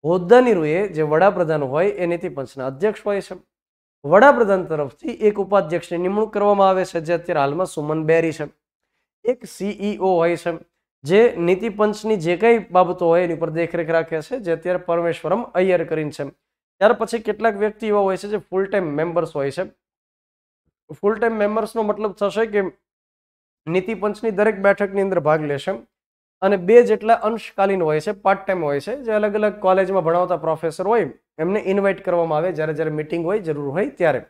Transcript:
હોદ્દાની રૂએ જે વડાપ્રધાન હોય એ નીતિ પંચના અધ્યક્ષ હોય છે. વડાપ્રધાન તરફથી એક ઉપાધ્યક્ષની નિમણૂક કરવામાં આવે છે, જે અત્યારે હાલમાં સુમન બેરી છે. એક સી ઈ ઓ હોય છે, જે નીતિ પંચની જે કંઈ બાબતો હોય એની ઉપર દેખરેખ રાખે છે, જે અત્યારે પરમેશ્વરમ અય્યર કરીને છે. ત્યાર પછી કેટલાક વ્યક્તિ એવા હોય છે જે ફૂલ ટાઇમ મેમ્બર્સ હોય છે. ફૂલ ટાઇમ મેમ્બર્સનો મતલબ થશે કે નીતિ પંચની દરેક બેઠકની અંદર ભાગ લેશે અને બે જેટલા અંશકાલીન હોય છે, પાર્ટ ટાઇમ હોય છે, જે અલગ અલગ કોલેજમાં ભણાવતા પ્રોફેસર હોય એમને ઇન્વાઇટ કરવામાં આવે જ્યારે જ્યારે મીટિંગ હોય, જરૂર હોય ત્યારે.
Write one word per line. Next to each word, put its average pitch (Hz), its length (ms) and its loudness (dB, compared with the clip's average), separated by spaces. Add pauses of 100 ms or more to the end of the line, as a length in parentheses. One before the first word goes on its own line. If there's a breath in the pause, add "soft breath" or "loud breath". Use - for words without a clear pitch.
હોદ્દાની 185 480 6
રૂએ 175 360 0
જે 156 140 -4
વડાપ્રધાન 160 600 2
હોય 147 260 0
એ 180 180 -4
નીતિ 175 220 -4
પંચના 131 380 -10
અધ્યક્ષ 160 400 -4
હોય 202 140 -2
છે. - 160 -14 (680)
વડાપ્રધાન 202 600 6
તરફથી 151 460 -6
એક 208 260 0
ઉપાધ્યક્ષની 180 640 -2
નિમણૂક 202 340 -2
કરવામાં 202 360 4
આવે 190 160 2
છે, 170 160 -6
જે 160 120 -4
અત્યારે 170 280 -2
હાલમાં 147 260 0
સુમન 156 380 -4
બેરી 165 280 2
છે. 151 120 -8 (800)
એક 247 200 -2
સી 196 260 -8
ઈ 208 280 -4
ઓ 185 80 -2
હોય 170 300 2
છે, 170 140 -4 (540)
જે 202 340 4
નીતિ 185 300 0
પંચની 214 480 0
જે 170 200 0
કંઈ 226 220 4
બાબતો 180 480 0
હોય 170 180 4
એની 170 100 -2
ઉપર 160 160 -6
દેખરેખ 165 400 -4
રાખે 160 300 -2
છે, 254 180 -8
જે 180 140 -4
અત્યારે 175 260 -2
પરમેશ્વરમ 170 640 -2
અય્યર 180 420 0
કરીને 156 260 -4
છે. 143 200 -10 (500)
ત્યાર 214 120 6
પછી 226 260 -4
કેટલાક 214 360 -2
વ્યક્તિ 208 320 -4
એવા 208 140 2
હોય 190 160 0
છે 202 120 -10
જે 214 80 -6
ફૂલ 190 280 -4
ટાઇમ 196 200 -2
મેમ્બર્સ 160 520 -4
હોય 139 140 -4
છે. 170 120 -8 (1300)
ફૂલ 208 220 0
ટાઇમ 226 180 0
મેમ્બર્સનો 214 500 -2
મતલબ 208 300 -2
થશે 202 340 -2
કે 208 160 0 (1040)
નીતિ 185 280 -2
પંચની 208 360 -4
દરેક 208 280 0
બેઠકની 196 420 0
અંદર 185 200 0
ભાગ 151 220 2
લેશે 143 300 -4 (680)
અને 196 160 2
બે 202 260 6
જેટલા 214 320 2
અંશકાલીન 196 680 -2
હોય 156 180 0
છે, 208 120 -6
પાર્ટ 196 340 -2
ટાઇમ 180 180 -2
હોય 143 160 -2
છે, 220 160 -8
જે 240 160 -6
અલગ 208 220 0
અલગ 208 260 -2
કોલેજમાં 185 440 2
ભણાવતા 175 320 0
પ્રોફેસર 160 500 -4
હોય 202 240 0 (280)
એમને 185 220 -2
ઇન્વાઇટ 190 440 -2
કરવામાં 170 340 0
આવે 175 140 -2
જ્યારે 156 220 -4
જ્યારે 160 160 -4
મીટિંગ 156 340 -6
હોય, 196 140 -2
જરૂર 147 320 -6
હોય 190 180 -2
ત્યારે. 160 300 0 (120)